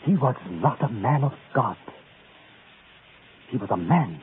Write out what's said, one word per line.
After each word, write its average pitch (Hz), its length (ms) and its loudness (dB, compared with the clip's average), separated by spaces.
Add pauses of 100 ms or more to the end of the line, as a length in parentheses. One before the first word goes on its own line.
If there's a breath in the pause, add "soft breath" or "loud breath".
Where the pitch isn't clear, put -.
He 165 100 4
was 131 220 2 (120)
not 87 360 0
a 135 40 -2
man 123 360 0
of 139 80 0 (200)
God. - 240 0 (1700)
He 131 60 -6
was 101 160 -4
a 92 40 0
man 90 460 0